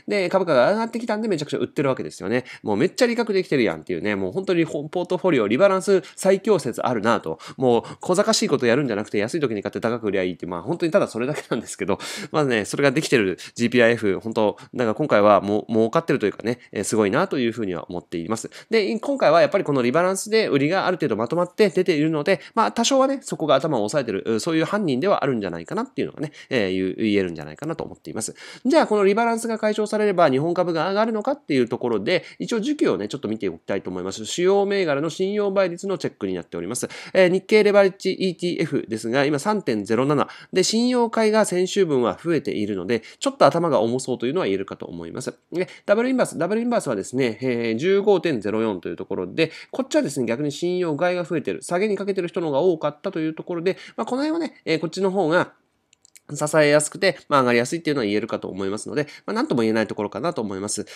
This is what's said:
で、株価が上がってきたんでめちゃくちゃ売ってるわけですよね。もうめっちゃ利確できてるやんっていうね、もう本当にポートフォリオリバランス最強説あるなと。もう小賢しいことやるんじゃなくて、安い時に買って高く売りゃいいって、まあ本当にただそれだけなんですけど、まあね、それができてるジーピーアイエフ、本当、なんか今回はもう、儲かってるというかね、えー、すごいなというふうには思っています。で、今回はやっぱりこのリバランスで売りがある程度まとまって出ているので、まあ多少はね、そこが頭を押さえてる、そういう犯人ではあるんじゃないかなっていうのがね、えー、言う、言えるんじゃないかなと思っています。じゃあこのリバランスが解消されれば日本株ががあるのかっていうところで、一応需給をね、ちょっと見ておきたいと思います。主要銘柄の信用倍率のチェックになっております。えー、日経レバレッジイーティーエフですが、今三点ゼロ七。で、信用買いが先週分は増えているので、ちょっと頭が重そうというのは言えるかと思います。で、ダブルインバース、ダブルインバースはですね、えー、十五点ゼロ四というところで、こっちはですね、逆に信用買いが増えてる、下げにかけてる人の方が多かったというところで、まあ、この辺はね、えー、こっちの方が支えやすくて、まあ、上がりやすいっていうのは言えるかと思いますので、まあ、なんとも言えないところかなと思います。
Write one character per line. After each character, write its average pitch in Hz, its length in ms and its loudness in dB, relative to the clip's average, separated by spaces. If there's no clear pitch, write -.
で、 196 220 0
株 185 180 0
価 160 80 2
が 131 160 6
上 202 60 2
が 226 80 -2
っ 226 60 -6
て 233 100 -6
き 240 60 -8
た 214 100 -2
ん 214 60 -4
で 226 60 -2
め 190 80 0
ち 143 60 -2
ゃ 143 40 -8
く - 40 -12
ち - 40 -6
ゃ - 40 0
売 - 60 -2
っ - 40 -2
て - 140 -4
る 139 60 2
わ 131 80 0
け 104 60 -8
で 78 80 -10
す - 120 -14
よ 92 60 -4
ね。 123 160 0
も 104 120 -2
う - 20 0
め 131 100 2
っ - 80 -2
ち - 80 2
ゃ 247 40 4
利 233 100 0
確 226 160 -2
で 190 100 2
き - 60 -6
て 160 80 0
る 127 60 4
や 82 140 2
ん 78 40 -10
っ - 40 -16
て - 80 -6
い 85 60 -4
う 76 40 -8
ね、 104 140 0
も 95 140 -4
う - 20 -10
本 190 140 -4
当 190 80 0
に 165 120 0
ポ 156 160 -6
ー 170 240 -6
ト 180 120 -2
フ 185 100 0
ォ - 20 4
リ - 100 4
オ 101 80 2
リ 117 100 2
バ 196 100 8
ラ 190 80 2
ン 185 60 -2
ス 190 200 4
最 190 240 2
強 208 180 2
説 123 220 -6
あ 123 120 0
る 113 80 -2
な 104 200 2
と。 80 180 -8
も 120 240 4
う - 20 -6
小 - 140 0
賢 208 180 2
し 214 120 0
い 202 40 2
こ 147 100 2
と 127 80 0
や 117 100 6
る 147 80 0
ん - 20 -2
じ 117 60 -2
ゃ 101 40 -2
な 104 80 -2
く - 60 -20
て、 110 80 0
安 113 200 -2
い - 20 -2
時 120 140 -2
に 98 80 -4
買 101 80 -4
っ - 20 -18
て 101 80 -6
高 117 200 -2
く 110 40 -8
売 101 80 0
り 98 60 0
ゃ 92 40 2
い 92 100 0
い - 20 -6
っ - 20 -18
て、 90 100 -12
ま 87 120 -6
あ 82 40 -10
本 160 160 -4
当 170 80 -2
に 156 60 -2
た 190 80 4
だ 123 80 0
そ 113 100 -8
れ 120 80 -2
だ 143 80 -4
け - 160 -10
な 143 60 -2
ん 113 40 -4
で 107 60 -10
す - 100 -12
け 98 100 -4
ど、 95 120 0
ま - 80 0
あ 147 40 2
ね、 113 200 2
そ - 120 -8
れ 143 60 0
が 139 100 4
で 156 100 -2
き - 60 -4
て 135 100 4
る 92 200 0
ジ 117 120 0
ー 113 40 2
ピ 123 80 2
ー 117 60 8
ア 113 40 8
イ 117 40 4
エ 117 40 0
フ、 101 240 0
本 110 140 -6
当、 107 220 2
な 123 120 0
ん 113 40 2
か 107 60 0
今 107 140 -2
回 107 140 6
は 101 180 8
も 101 280 0
う、 - 40 -4
儲 110 180 4
か 165 100 2
っ 160 40 -2
て - 80 0
る 131 60 2
と 107 80 0
い 95 40 2
う - 20 -4
か - 100 -12
ね、 123 160 -4
え 113 80 -4
ー、 98 40 -2
す 113 120 -2
ご 107 100 4
い 98 40 2
な 160 180 0
と 180 100 -4
い 120 80 0
う 110 60 0
ふ 113 80 -8
う 107 60 -4
に 90 80 -4
は 82 140 -8
思 87 100 -8
っ 82 80 -12
て 87 120 -6
い 82 100 -6
ま 110 80 -2
す。 - 140 -10
で、 220 280 0
今 277 200 -4
回 175 120 4
は 165 100 6
や 160 60 4
っ 175 40 0
ぱ 202 80 2
り 175 60 -2
こ 151 80 -2
の 135 100 2
リ 120 100 2
バ 160 100 2
ラ 180 80 2
ン 196 60 -2
ス 208 140 -8
で 214 180 2
売 139 120 2
り 139 80 2
が 170 180 0
あ - 40 2
る 185 60 0
程 165 120 -2
度 110 80 0
ま 113 120 -2
と 156 80 -2
ま 175 80 2
っ - 100 -12
て 208 160 4
出 180 140 0
て 175 120 2
い 143 40 0
る 156 100 2
の 151 140 -2
で、 190 160 2
ま 220 120 2
あ 220 60 -2
多 233 120 0
少 269 140 2
は 262 80 4
ね、 269 160 -2
そ - 140 -8
こ 160 100 -4
が 139 80 6
頭 139 240 2
を 104 60 0
押 139 160 0
さ - 20 0
え - 20 -2
て 113 80 -4
る、 107 280 0
そ 170 140 -2
う - 20 2
い 160 60 2
う - 20 0
犯 202 220 -2
人 127 140 0
で 180 80 0
は - 160 2
あ - 20 2
る 139 80 0
ん 113 60 -2
じ 98 60 -4
ゃ 87 40 -4
な 85 100 -8
い 85 60 -12
か - 80 -8
な 214 80 -4
っ 269 100 -8
て - 100 -4
い - 20 -2
う 80 40 -6
の - 60 -14
が - 60 -10
ね、 147 120 -8
え 110 180 0
ー、 92 40 0
言 95 200 0
う、 - 40 -6
言 107 180 0
え 98 80 4
る 90 80 -2
ん 82 40 -6
じ 78 60 -10
ゃ 73 40 -10
な 76 80 -12
い 76 40 -16
か 143 100 -10
な 160 100 -6
と - 80 -6
思 - 100 -14
っ - 40 -20
て - 120 -16
い - 40 -8
ま - 80 -6
す。 - 120 -10
じ 277 120 4
ゃ 294 60 8
あ 233 40 2
こ 214 100 0
の 202 80 4
リ 202 100 4
バ 233 100 0
ラ 233 80 0
ン 233 60 -2
ス 226 100 -6
が 226 100 -4
解 214 160 0
消 214 120 -2
さ 214 120 -2
れ 214 80 2
れ 208 60 2
ば 175 180 6
日 131 80 2
本 170 160 0
株 175 180 0
が 165 220 -2
が 208 60 2
あ 220 40 4
る 233 80 -2
の 214 100 -4
か 262 100 -2
っ 302 80 -6
て - 140 -4
い 131 40 4
う 117 100 2
と 123 100 -4
こ 120 120 -2
ろ 107 100 0
で、 170 240 0
一 180 160 -4
応 233 40 2
需 285 180 -2
給 302 120 2
を 110 80 2
ね、 101 120 -4
ち - 60 -12
ょ 143 40 -6
っ - 20 -14
と - 80 -4
見 110 100 -4
て 101 100 -4
お 82 100 -8
き - 80 -
た 101 100 -2
い 92 60 -4
と - 80 -10
思 90 100 -6
い - 20 -6
ま 95 100 -6
す。 107 120 -10
主 170 180 -4
要 196 240 4
銘 196 180 0
柄 143 160 0
の 160 100 -4
信 190 220 -4
用 202 180 -2
倍 190 200 2
率 175 160 -10
の 190 120 -4
チ - 80 -6
ェ 113 40 -4
ッ - 40 -20
ク 104 120 -6
に 92 80 -2
な 87 80 -6
っ - 40 -12
て - 100 -12
お 85 40 -6
り 85 60 -6
ま 107 100 -6
す。 - 120 -6
え 185 140 6
ー、 - 40 6
日 185 120 0
経 214 220 4
レ 202 80 4
バ 202 100 8
レ 196 60 6
ッ 185 80 -6
ジ - 180 -2
イ 190 160 -2
ー 175 80 -6
テ 175 80 -2
ィ 175 120 -2
ー - 40 2
エ - 20 0
フ 147 240 -2
で 110 100 -6
す 113 120 -6
が、 135 140 2
今 147 140 0
三 208 240 -2
点 107 220 -2
ゼ 110 120 0
ロ 131 100 2
七。 143 220 2
で、 185 100 2
信 226 260 2
用 240 220 0
買 220 180 2
い 214 40 0
が 214 120 4
先 180 220 0
週 190 180 2
分 143 180 2
は 107 200 0
増 165 120 0
え 143 60 2
て 104 120 -6
い 104 140 -2
る 101 100 -4
の 90 100 -6
で、 113 160 0
ち - 80 -2
ょ 277 40 0
っ 269 60 -8
と 170 100 6
頭 165 240 2
が 120 100 2
重 117 180 0
そ 131 160 -4
う 117 40 -6
と 117 80 -4
い 127 40 -2
う - 40 -4
の 185 60 -2
は 147 60 -2
言 98 80 0
え 95 40 0
る 95 80 -6
か - 100 -12
と - 100 -12
思 85 200 -12
い 85 60 -14
ま - 80 -10
す。 - 140 -8
で、 170 160 -4
ダ 202 80 4
ブ 226 80 0
ル 254 60 0
イ 262 40 0
ン 254 40 0
バ 220 80 2
ー - 40 -4
ス、 - 100 -10
ダ 170 100 -2
ブ 208 60 -2
ル 226 60 0
イ 233 40 -2
ン 247 60 -2
バ 233 80 2
ー - 20 -2
ス - 80 -6
は 120 80 0
で 95 80 -4
す - 120 -8
ね、 120 240 0
え 131 60 -2
ー、 113 40 0
十 190 260 2
五 196 180 4
点 151 200 -2
ゼ 101 100 -4
ロ 110 120 0
四 104 180 -2
と 87 80 -8
い 87 40 -6
う 85 40 -10
と 95 100 -10
こ 98 100 -8
ろ 92 100 -4
で、 147 240 -2
こ - 140 -4
っ 269 40 -20
ち - 80 0
は 302 60 2
で 156 80 -2
す 139 100 -4
ね、 117 60 0
逆 117 160 -2
に 147 100 -2
信 180 260 -4
用 165 180 -2
買 180 180 0
い - 20 -2
が 175 80 -4
増 165 140 -2
え 123 40 -6
て 98 100 -2
る、 - 100 -6
下 175 160 -2
げ 214 100 0
に 202 80 -2
か 196 100 -6
け 202 80 -2
て 185 80 -4
る 170 60 -4
人 185 120 -6
の 165 80 -2
方 147 40 -2
が 135 80 2
多 170 180 2
か 151 100 -2
っ 147 120 -10
た - 120 -8
と 165 80 -4
い 156 80 -2
う 160 60 -6
と 160 80 -12
こ 175 140 -8
ろ 165 60 -6
で、 180 140 0
ま - 60 -4
あ、 226 40 -6
こ 247 100 -4
の 269 60 -2
辺 311 100 -2
は 339 60 -2
ね、 320 260 -6
え 160 120 0
ー、 - 20 0
こ 165 80 -4
っ 165 40 -4
ち 185 120 -6
の 190 80 2
方 185 180 0
が 165 240 2
支 147 120 -4
え 151 120 6
や 147 120 6
す 147 100 -4
く - 80 -14
て、 196 200 2
ま 147 80 4
あ、 139 40 6
上 127 60 4
が 123 60 4
り 120 60 6
や 120 80 2
す 175 100 -4
い 165 40 -4
っ - 20 -16
て 160 80 -2
い - 20 2
う 139 40 0
の 135 40 -2
は 110 60 0
言 101 80 0
え 107 60 2
る 110 80 -4
か 107 100 -4
と 95 100 -8
思 92 160 -6
い 95 60 -2
ま 104 80 -4
す - 100 -12
の 95 60 -8
で、 147 140 -2
ま 196 60 -6
あ、 - 20 -4
な 226 80 0
ん 311 40 -2
と 190 80 0
も 123 60 2
言 110 120 4
え - 20 -
な 110 80 2
い 101 40 0
と 110 80 -6
こ 104 100 -4
ろ 104 60 -4
か 98 100 -8
な 170 120 -2
と - 80 -6
思 101 160 -4
い 92 40 -6
ま 104 100 -6
す。 - 260 -6